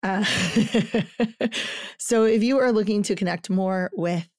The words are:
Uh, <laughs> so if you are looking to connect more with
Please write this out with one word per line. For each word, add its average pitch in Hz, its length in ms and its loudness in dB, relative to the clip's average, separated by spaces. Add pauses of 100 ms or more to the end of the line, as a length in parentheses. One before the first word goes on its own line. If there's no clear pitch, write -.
Uh, 202 200 -2
<laughs> - 1700 -2
so 226 260 2
if 220 200 4
you 262 160 2
are 254 120 4
looking 208 320 2
to 196 120 0
connect 170 340 -4
more 185 440 0
with 170 340 -2 (120)